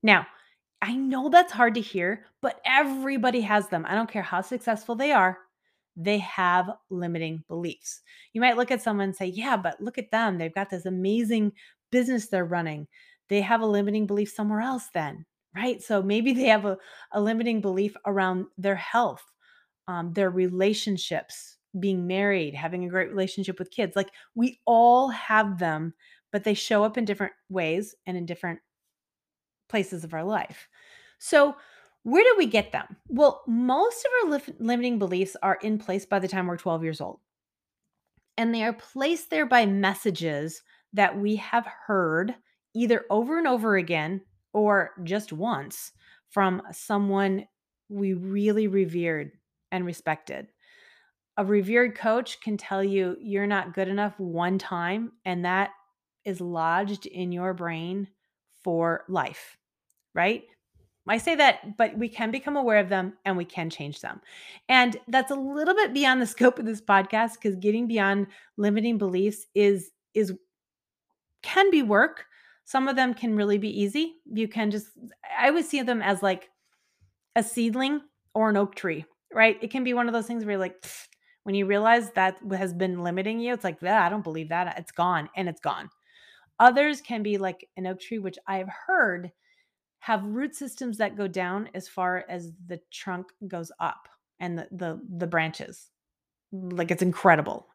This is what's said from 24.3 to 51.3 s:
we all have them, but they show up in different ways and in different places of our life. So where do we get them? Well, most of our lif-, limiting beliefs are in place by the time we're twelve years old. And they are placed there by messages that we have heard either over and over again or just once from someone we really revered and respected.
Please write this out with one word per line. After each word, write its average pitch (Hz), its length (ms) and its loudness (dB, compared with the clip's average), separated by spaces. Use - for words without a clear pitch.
we 240 300 -2
all 240 440 6
have 214 500 0
them, 160 340 -2
but 208 120 -4
they 208 120 2
show 208 280 2
up 220 140 0
in 233 80 0
different 202 280 -4
ways 185 460 -2
and 180 120 -6
in 175 80 -4
different 170 340 -8
places 190 340 -4
of 165 100 -12
our 160 100 -4
life. - 440 -4
So 285 360 4
where 311 200 6
do 494 140 8
we 339 80 4
get 214 280 0
them? - 240 -8
Well, 277 400 4
most 254 580 2
of 494 60 2
our 330 100 2
lif-, - 280 -4
limiting 240 400 0
beliefs 190 420 -2
are 190 220 2
in 214 160 0
place 196 260 -4
by 196 140 0
the 185 80 -2
time 185 200 -2
we're 175 100 -4
twelve 165 260 -2
years 160 160 -4
old. - 220 -10
And 226 160 0
they 226 100 -2
are 226 100 0
placed 277 560 -4
there 311 160 0
by 240 200 6
messages 180 960 -2
that 202 260 2
we 208 200 0
have 233 280 -2
heard 185 720 -2
either 233 340 2
over 233 280 0
and 339 100 0
over 220 300 2
again 170 440 -2
or 208 400 2
just 202 280 -4
once 160 640 -6
from 190 320 0
someone 196 760 -2
we 196 240 -2
really 202 540 0
revered 170 640 0
and 180 140 -4
respected. 156 640 -6